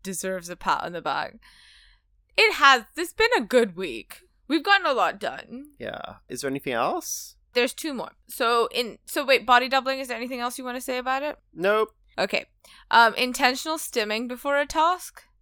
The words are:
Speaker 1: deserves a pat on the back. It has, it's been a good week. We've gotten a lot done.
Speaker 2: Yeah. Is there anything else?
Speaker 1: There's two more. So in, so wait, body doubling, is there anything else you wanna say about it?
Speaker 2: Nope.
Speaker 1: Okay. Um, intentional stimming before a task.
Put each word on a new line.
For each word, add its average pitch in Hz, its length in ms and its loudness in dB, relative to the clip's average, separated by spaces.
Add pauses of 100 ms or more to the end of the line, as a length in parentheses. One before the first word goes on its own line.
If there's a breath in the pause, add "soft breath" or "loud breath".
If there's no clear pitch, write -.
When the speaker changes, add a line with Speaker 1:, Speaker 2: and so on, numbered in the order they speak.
Speaker 1:
deserves 185 440 -8
a 180 80 -10
pat - 280 -2
on 170 80 -8
the 165 100 -10
back. 147 320 -4 (1040 soft breath)
It 427 160 6
has, 269 300 6 (120)
it's 330 160 -4
been 453 240 2
a 349 80 4
good 214 320 2
week. 147 440 -10 (280)
We've 294 160 0
gotten 392 220 4
a 302 80 2
lot 196 240 0
done. 240 600 -10
Speaker 2:
Yeah. - 380 -10 (120)
Is 123 140 -10
there 135 80 -4
anything 135 240 -6
else? 139 600 -4 (160)
Speaker 1:
There's 254 220 0
two 311 200 -8
more. 214 180 -10 (160)
So 233 440 2
in, 233 340 -4
so 294 180 -4
wait, 233 220 2
body 247 220 4
doubling, 269 300 0
is 262 100 -8
there 240 80 -6
anything 247 240 -8
else 240 180 -6
you 262 60 -10
wanna 247 160 -8
say 254 180 -6
about 262 240 -2
it? 294 160 -6 (160)
Speaker 2:
Nope. 214 400 2 (240)
Speaker 1:
Okay. - 280 -2 (440 loud breath)
Um, 226 240 6
intentional 254 640 0
stimming 220 500 -4
before 285 300 -2
a 285 80 0
task. 330 560 -2 (200)